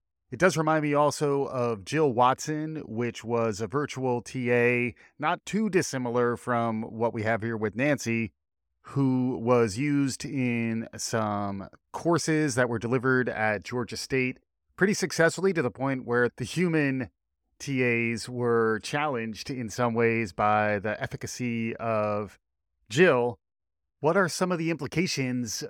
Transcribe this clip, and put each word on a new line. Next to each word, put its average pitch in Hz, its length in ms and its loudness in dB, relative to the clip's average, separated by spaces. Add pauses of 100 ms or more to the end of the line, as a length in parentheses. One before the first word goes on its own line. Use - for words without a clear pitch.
(300)
It 120 100 -8
does 165 180 4
remind 156 260 2
me 147 100 0
also 143 520 2
of 120 400 -2
Jill 147 260 2
Watson, 151 760 0
which 113 380 -6
was 113 380 0
a 113 60 -4
virtual 131 540 -2
T 120 300 -4
A, 120 420 4 (240)
not 156 280 -4
too 214 240 -2
dissimilar 123 640 0
from 117 460 -2
what 110 320 -4
we 117 100 -2
have 110 180 0
here 113 140 -4
with 104 220 -2
Nancy, 117 560 0 (480)
who 127 600 0
was 117 360 4
used 143 480 0
in 117 600 -2 (120)
some 101 720 -4 (240)
courses 156 640 0
that 123 120 2
were 117 100 -2
delivered 123 520 0
at 107 340 -2
Georgia 120 320 -6
State 131 420 -4 (380)
pretty 190 180 2
successfully, 170 600 2
to 160 80 -2
the 123 100 -2
point 131 320 -4
where 120 320 2
the - 80 -8
human 147 680 0 (480)
T 135 240 -2 (300)
As 113 160 -6
were 117 560 2
challenged 120 640 -4
in 123 200 -6
some 120 240 0
ways 113 400 2
by 107 460 2
the 107 220 -4
efficacy 117 760 -6
of 107 600 -2 (520)
Jill. 123 500 4 (640)
What 160 160 4
are 190 100 4
some 180 240 -2
of 170 80 0
the 165 120 0
implications 131 1000 -2